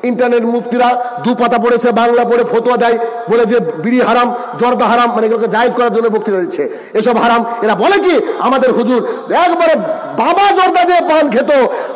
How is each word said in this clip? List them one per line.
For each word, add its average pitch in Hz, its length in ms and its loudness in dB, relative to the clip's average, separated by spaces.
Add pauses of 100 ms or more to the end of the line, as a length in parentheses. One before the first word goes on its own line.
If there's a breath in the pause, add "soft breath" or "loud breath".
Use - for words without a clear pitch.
ইন্টারনেট 240 400 0
মুফতিরা 240 600 0 (200 loud breath)
দু 240 120 -2
পাতা 240 220 0
পড়েছে, 240 340 0
বাংলা 233 320 2
পড়ে 240 200 2
ফতোয়া 240 340 0
দেয়, 233 220 2 (300 loud breath)
বলে 233 160 2
যে 233 140 2
বিড়ি 202 420 -2
হারাম, 233 340 2 (220 loud breath)
জর্দা 240 280 0
হারাম, 240 300 2
মানে 220 120 0
এগুলোকে 226 200 -2
জায়েজ 233 260 0
করার 240 200 0
জন্য 233 140 0
বক্তৃতা 208 320 -2
দিচ্ছে। 151 300 -4 (240 loud breath)
এসব 220 240 0
হারাম। 233 280 2 (160 loud breath)
এরা 214 140 0
বলে 339 240 2
কি, 320 400 0
"আমাদের 247 320 2
হুজুর 226 360 0 (260 loud breath)
একবারে 339 420 2 (420)
বাবা 359 340 2
জর্দা 359 320 2
দিয়ে 349 260 2
পান 302 200 2
খেত", 254 220 0 (440 loud breath)